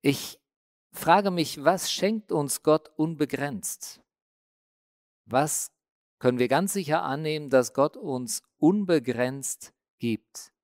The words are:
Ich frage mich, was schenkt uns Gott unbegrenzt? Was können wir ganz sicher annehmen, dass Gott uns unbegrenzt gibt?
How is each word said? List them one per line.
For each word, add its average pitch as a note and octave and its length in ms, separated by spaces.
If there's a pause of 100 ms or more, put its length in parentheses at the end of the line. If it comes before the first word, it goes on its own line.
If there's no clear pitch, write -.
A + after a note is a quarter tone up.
Ich - 400 (500)
frage F#3+ 400
mich, D#3+ 320
was F3 260
schenkt G#3+ 440
uns D3 280
Gott G#3 360
unbegrenzt? C#3+ 1040 (1200)
Was C#3 460 (480)
können B2+ 180
wir A#2+ 120
ganz E3 240
sicher E3 300
annehmen, D3+ 460
dass B2+ 240
Gott C#3+ 220
uns C3 480 (140)
unbegrenzt C#3 1160 (260)
gibt? - 520 (120)